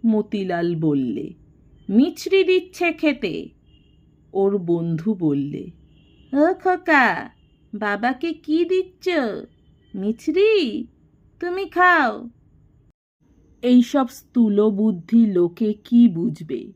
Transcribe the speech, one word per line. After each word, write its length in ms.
মতিলাল 680
বললে, 560
"মিছরি 560
দিচ্ছে 480
খেতে।" 560
ওর 260
বন্ধু 560
বললে, 560
"ও 220
খোকা, 760
বাবাকে 580
কি 320
দিচ্ছ? 440
মিছরি? 920
তুমি 240
খাও।" 640
এইসব 460
স্থূলবুদ্ধি 1160
লোকে 460
কি 360
বুঝবে? 680